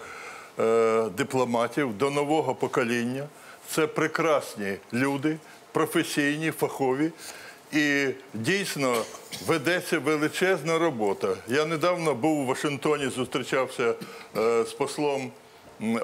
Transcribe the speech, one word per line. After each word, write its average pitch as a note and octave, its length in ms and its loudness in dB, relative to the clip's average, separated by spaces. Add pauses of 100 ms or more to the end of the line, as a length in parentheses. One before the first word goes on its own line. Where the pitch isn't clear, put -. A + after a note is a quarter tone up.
(580)
е, A2+ 440 4 (140)
дипломатів, A#2+ 840 0
до C#3 120 2
нового C#3+ 440 2
покоління. B2 720 0 (440)
Це D#3 160 2
прекрасні D3+ 880 0 (160)
люди, C#3 440 0 (360)
професійні, D#3 760 0
фахові. C#3 600 0 (640)
І C#3+ 360 2 (260)
дійсно C3 680 0 (440)
ведеться E3 520 0
величезна D#3 800 2
робота. G#2+ 500 0 (200)
Я C#3+ 160 2
недавно D#3+ 500 2
був D3 240 2
у C3+ 80 0
Вашингтоні, C#3+ 640 0
зустрічався, B2 840 0 (420)
е, A2+ 280 4
з A2 80 -6
послом, C#3 580 -2 (520)
м, A2+ 220 0